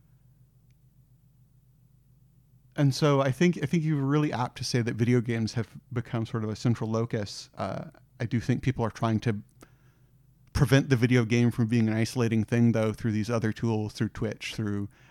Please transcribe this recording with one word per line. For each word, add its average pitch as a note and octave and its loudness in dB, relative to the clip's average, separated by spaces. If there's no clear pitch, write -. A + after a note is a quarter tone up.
And C#3+ 4
so C#3+ 4
I C3+ 2
think, F3 2
I D3 -2
think E3 0
you're D#3 0
really D3 2
apt A#2+ -4
to B2+ -8
say B2 0
that A2+ -2
video A#2+ 4
games A2+ -2
have A2+ -4
become A#2 -4
sort A2+ -4
of G#2+ -4
a G#2 -6
central A2+ -2
locus. A2 -4
Uh, - -6
I A#2 -4
do A#2 -2
think - -2
people B2 -2
are G#2+ -2
trying A2+ 0
to A2+ 0
prevent C#3 4
the C3+ 4
video A#2+ 4
game A#2+ 2
from A#2 0
being A2+ 2
an G#2+ 0
isolating A2+ 0
thing, A#2 4
though, A2 0
through A#2 -4
these G#2 -2
other A2 0
tools, G#2+ -4
through G#2+ -2
Twitch, - -8
through, G2+ -4